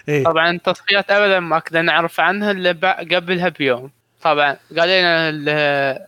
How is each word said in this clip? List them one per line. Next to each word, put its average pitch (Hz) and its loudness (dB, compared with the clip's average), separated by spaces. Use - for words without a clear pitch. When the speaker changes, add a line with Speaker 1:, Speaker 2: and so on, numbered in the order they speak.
Speaker 1:
إيه. 151 0
Speaker 2:
طبعًا 160 2
التصفيات 190 -2
أبدًا 202 2
ما 160 -2
كنا 165 -2
نعرف 165 0
عنها 202 0
إلا 180 0
بع-، 170 -2
قبلها 180 -2
بيوم. 135 -2
طبعًا 147 0
قال 170 2
لنا 170 2
ال-، 147 -2